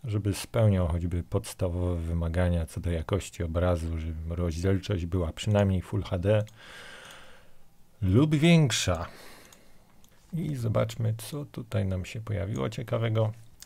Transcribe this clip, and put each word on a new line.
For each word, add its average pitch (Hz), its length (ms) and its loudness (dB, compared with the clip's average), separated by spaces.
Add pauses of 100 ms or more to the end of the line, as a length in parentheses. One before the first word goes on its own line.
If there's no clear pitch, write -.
żeby 101 300 0
spełniał 101 540 2
choćby 85 340 0
podstawowe 90 760 -2
wymagania 85 680 0
co - 140 -8
do 85 100 -2
jakości 85 520 -2
obrazu, 82 560 0
żeby 80 380 -6
rozdzielczość 87 720 0
była 85 260 0
przynajmniej 101 500 2
Full 101 200 -4
H 95 160 -2
D 104 260 2 (1600)
lub 127 320 6
większa. 139 720 4 (1300)
I 160 240 -4
zobaczmy, 113 600 0
co 143 260 -8
tutaj 110 420 -4
nam 92 180 -2
się - 160 -10
pojawiło 110 500 -4
ciekawego. 113 600 0 (340)